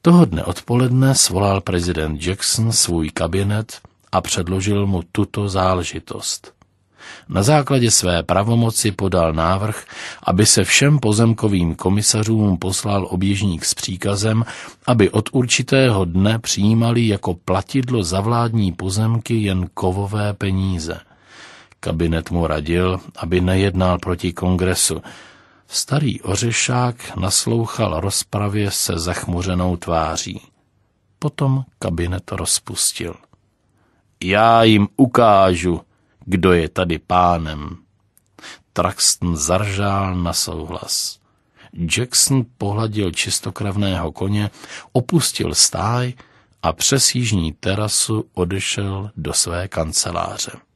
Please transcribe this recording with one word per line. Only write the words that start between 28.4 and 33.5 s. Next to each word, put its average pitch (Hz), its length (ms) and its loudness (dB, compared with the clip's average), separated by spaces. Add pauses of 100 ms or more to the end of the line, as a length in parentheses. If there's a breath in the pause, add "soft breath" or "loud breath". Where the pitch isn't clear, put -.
se - 280 -4
zachmuřenou 90 800 -2
tváří. 82 640 -4 (800)
Potom 135 440 0 (160)
kabinet 87 520 -4
rozpustil. - 840 -4 (1080)